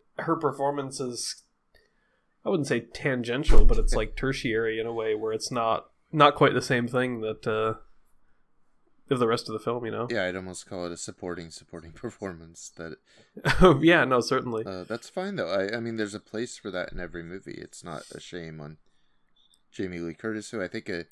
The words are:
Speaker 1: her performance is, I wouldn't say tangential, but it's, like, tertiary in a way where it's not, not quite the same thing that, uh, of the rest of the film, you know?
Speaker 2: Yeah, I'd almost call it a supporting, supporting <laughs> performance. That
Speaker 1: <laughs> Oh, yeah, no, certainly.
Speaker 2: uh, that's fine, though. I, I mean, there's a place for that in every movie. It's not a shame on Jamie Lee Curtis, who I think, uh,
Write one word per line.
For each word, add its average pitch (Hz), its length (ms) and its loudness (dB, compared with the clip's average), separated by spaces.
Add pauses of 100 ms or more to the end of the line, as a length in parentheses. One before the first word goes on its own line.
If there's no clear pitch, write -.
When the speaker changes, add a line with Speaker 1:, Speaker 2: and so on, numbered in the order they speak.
(180)
Speaker 1:
her - 180 -2
performance 139 640 -4
is, 123 420 -8 (1040)
I 220 60 -4
wouldn't 160 180 0
say 120 120 -2
tangential, 127 840 8
but 117 140 10
it's, 113 160 4
like, 110 220 -2
tertiary 113 600 -2
in 113 80 -4
a 117 60 -6
way 110 220 -2
where 110 180 -2
it's - 180 -6
not, 113 360 0 (260)
not 147 220 6
quite - 200 4
the 120 80 0
same 120 260 0
thing 123 340 -2
that, 107 240 -6
uh, 110 280 0 (1400)
of 131 80 0
the 120 80 2
rest 113 220 0
of 113 40 -8
the 107 80 -6
film, 120 240 -4
you 110 60 -6
know? 110 200 -6
Speaker 2:
Yeah, 104 140 -2
I'd 92 120 -4
almost 92 300 -12
call 90 200 -8
it 85 60 -8
a 85 40 -10
supporting, 87 540 -10
supporting 80 420 -18
<laughs> - 0 -
performance. 82 840 -14
That 82 200 -12 (480)
Speaker 1:
<laughs> - 180 4
Oh, 156 200 8
yeah, 160 220 6
no, 127 160 2
certainly. 120 460 -2
Speaker 2:
uh, 92 180 -10
that's - 240 -10
fine, 190 280 -8
though. 92 140 -6
I, 98 260 -2
I 113 40 -6
mean, 113 160 -6
there's 104 180 -4
a 104 60 -12
place 117 380 -10
for 104 120 -12
that 90 220 -8
in 90 80 -8
every 85 220 -10
movie. 87 360 -14
It's - 260 -18
not 85 180 -12 (120)
a - 60 -14
shame 82 400 -14
on 76 180 -16 (920)
Jamie 90 280 -8
Lee 85 160 -6
Curtis, 110 360 -8
who 107 120 -6
I 90 60 -4
think, - 220 -12
uh, 85 220 -6